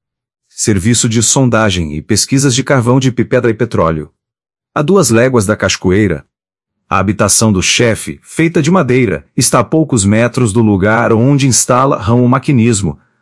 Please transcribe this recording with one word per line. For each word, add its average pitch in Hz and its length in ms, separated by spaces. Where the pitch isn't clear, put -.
Serviço 110 640
de 110 140
Sondagem 107 720
e 78 80
Pesquisas 127 500
de 135 100
Carvão 127 360
de 127 120
Pi-, 110 140
Pedra 117 240
e 110 60
Petróleo. 82 560
A 156 80
duas 175 260
léguas 117 380
da 107 80
cachoeira. 92 680
A 98 120
habitação 104 520
do 92 120
chefe, 110 580
feita 165 400
de 139 80
madeira, 123 560
está - 240
a 120 40
poucos 143 420
metros 113 480
do 120 80
lugar 107 500
onde 131 360
instala 127 500
rão 117 260
o 123 60
maquinismo, 117 680